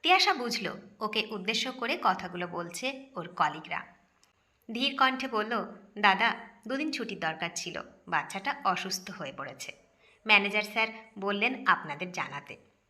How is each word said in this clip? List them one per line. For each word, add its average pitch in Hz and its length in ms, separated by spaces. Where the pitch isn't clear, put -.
তিয়াশা 381 320
বুঝল 233 320
ওকে 214 300
উদ্দেশ্য 220 420
করে 247 300
কথাগুলো 180 440
বলছে 175 680
ওর 165 140
কলিগরা। 156 520
ধীর 277 220
কণ্ঠে 262 320
বলল, 220 380
"দাদা, 208 360
দুদিন 277 240
ছুটির 208 280
দরকার 160 340
ছিল, - 280
বাচ্চাটা 190 460
অসুস্থ 190 460
হয়ে 143 220
পড়েছে। - 400
ম্যানেজার 208 360
স্যার 220 260
বললেন 202 480
আপনাদের 170 460
জানাতে।" 139 440